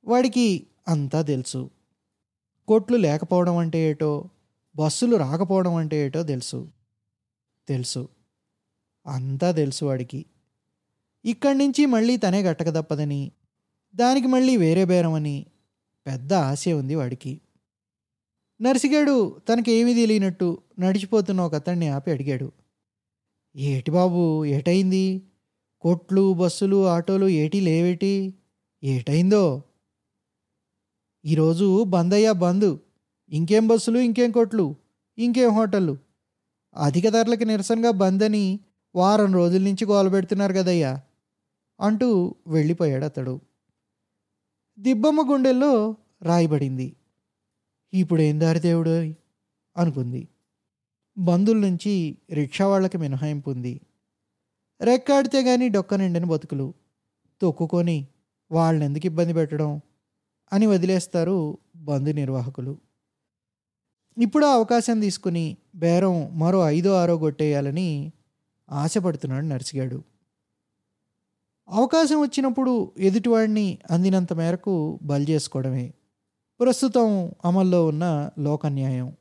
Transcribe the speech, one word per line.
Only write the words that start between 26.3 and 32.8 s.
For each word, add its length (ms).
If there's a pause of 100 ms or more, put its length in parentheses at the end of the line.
బస్సులు, 540
ఆటోలు 400
ఏటీ 320
లేవేటి? 720 (500)
ఏటైందో?" 800 (1600)
"ఈరోజు 580
బందయ్యా 480
బంద్. 460 (520)